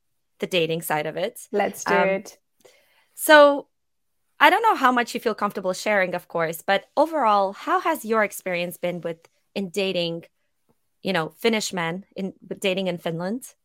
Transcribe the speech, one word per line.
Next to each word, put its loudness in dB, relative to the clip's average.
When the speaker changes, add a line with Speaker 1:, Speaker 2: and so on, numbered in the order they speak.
Speaker 1:
the -4
dating 0
side -2
of -8
it. -6
Speaker 2:
Let's -2
do 2
Speaker 1:
Um, 4
Speaker 2:
it. -4
Speaker 1:
so 6
I 8
don't 2
know 4
how 2
much -2
you -6
feel -2
comfortable -4
sharing, 0
of -8
course, -4
but 0
overall, 2
how -2
has -2
your 0
experience -6
been -4
with, -8
in -6
dating, -4
you -4
know, -2
Finnish 0
men, -6
in, -8
with -10
dating -2
in -4
Finland? -6